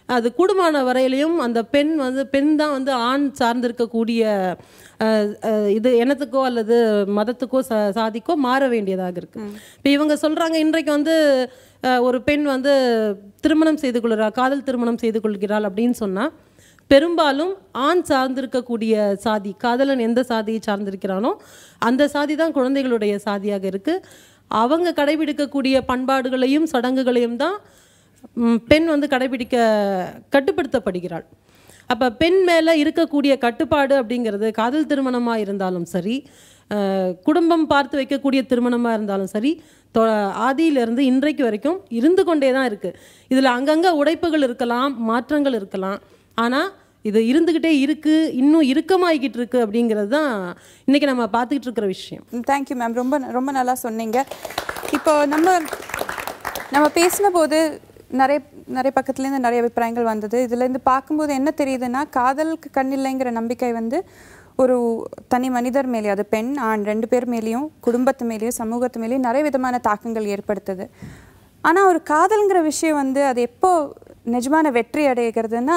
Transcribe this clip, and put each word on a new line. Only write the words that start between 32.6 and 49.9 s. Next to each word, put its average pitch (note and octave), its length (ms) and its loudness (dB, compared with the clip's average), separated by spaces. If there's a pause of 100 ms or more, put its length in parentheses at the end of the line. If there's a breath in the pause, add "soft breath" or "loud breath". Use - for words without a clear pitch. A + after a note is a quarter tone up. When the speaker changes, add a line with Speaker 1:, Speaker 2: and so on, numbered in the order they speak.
Speaker 1:
இருக்கக்கூடிய D4 600 2
கட்டுப்பாடு C4+ 640 0
அப்படிங்கிறது A3 500 -2
காதல் A#3+ 400 0
திருமணமா B3 440 0
இருந்தாலும் F#3+ 500 -4
சரி, G3 320 -4 (540 soft breath)
அஹ், F#3+ 400 -2 (120)
குடும்பம் E4 440 2
பார்த்து C#4+ 340 0
வைக்கக்கூடிய C4+ 400 0 (100)
திருமணமா A#3+ 460 0
இருந்தாலும் G3 380 -4
சரி, B3 180 -2 (420 loud breath)
தொ-, A3+ 100 4 (420)
ஆதியிலிருந்து C4 520 0
இன்றைக்கு C4+ 440 2
வரைக்கும் A#3+ 360 -2 (100)
இருந்து D#4+ 340 2
கொண்டே D4 280 2
தான் C4 140 0
இருக்கு. G3 260 -6 (400 loud breath)
இதுல C4 260 4
அங்கங்க D#4 300 2 (140)
உடைப்புகள் D#4 480 0
இருக்கலாம், A#3+ 600 -2
மாற்றங்கள் C4+ 420 0
இருக்கலாம், G3 460 -6 (360 soft breath)
ஆனா B3 260 0 (440 soft breath)
இது G#3 140 0
இருந்துகிட்டே D#4 500 2 (140)
இருக்கு, D#4 500 0
இன்னும் D4 280 4
இறுக்கமாகிக்கிட்டு D#4 800 0
இருக்கு B3 260 -2
அப்படிங்கிறது G#3+ 420 0